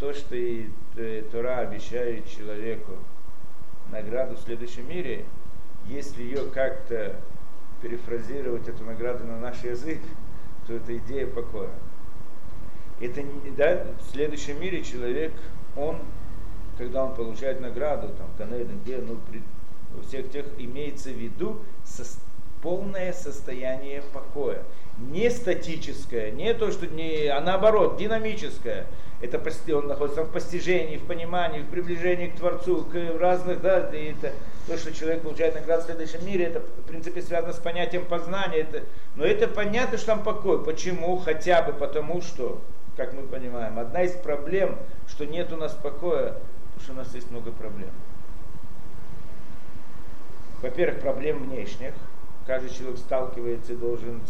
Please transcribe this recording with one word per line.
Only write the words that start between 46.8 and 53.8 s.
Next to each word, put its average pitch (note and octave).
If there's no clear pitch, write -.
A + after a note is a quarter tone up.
что C3+
у C3
нас A#2+
есть A#2+
много A2+
проблем. G#2+
Во-первых, D3+
проблем C3+
внешних. B2+
Каждый B2+
человек B2
сталкивается A#2+
и A#2
должен A#2